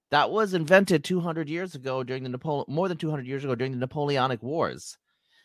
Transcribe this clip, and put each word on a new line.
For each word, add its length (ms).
that 200
was 240
invented 500
two 160
hundred 300
years 240
ago 280
during 200
the 80
Napole-, 380
more 200
than 80
two 140
hundred 160
years 180
ago 100
during 180
the 60
Napoleonic 640
Wars. 540